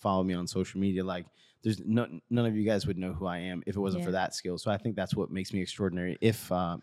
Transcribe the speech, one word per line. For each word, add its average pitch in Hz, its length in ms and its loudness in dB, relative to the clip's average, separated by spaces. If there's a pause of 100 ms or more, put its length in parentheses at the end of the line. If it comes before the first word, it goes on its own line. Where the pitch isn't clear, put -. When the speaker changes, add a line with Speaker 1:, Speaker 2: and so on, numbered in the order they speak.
Speaker 1:
followed 95 240 2
me 92 100 2
on 87 140 -2
social 95 320 -2
media. 95 240 2
Like, 90 220 -6 (360)
there's 107 160 2
no, 110 300 2 (200)
none 117 160 4
of 110 120 2
you 107 80 2
guys 104 240 4
would 92 100 -2
know 92 140 -2
who 87 120 -6
I 87 140 -2
am 90 300 -6
if 98 80 -4
it - 20 0
wasn't 95 220 0
Speaker 2:
Yeah. 87 60 -4
Speaker 1:
for 92 60 0
that 92 220 0
skill. 87 240 -4
So - 140 -4
I 101 60 0
think 107 180 -4
that's 92 180 -2
what - 160 0
makes 92 220 -4
me 98 80 0
extraordinary, 90 600 -2
if, 110 300 2
uh, 90 320 0